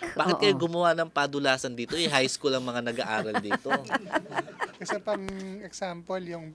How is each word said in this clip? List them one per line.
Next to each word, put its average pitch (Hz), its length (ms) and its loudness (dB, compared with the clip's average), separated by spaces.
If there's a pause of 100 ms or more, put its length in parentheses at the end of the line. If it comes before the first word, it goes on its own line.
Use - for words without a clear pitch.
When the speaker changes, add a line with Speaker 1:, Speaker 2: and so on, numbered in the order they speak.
(160)
Speaker 1:
"Bakit 160 160 2
Speaker 2:
oo. 170 100 2
Speaker 1:
kayo 202 140 8
gumawa 170 380 4
ng 165 180 0
padulasan 139 640 2
dito? 120 200 -6
Eh, 165 140 2
high 135 240 4
school 135 240 2
ang 127 80 0
mga 120 180 -2
nag-aaral 120 560 -2
dito." 240 300 -2 (600)
Speaker 2:
<laughs> - 520 -8
Speaker 3:
Isa 208 180 -4
pang 208 220 -2 (400)
example, 185 640 -8
yung, 170 320 -8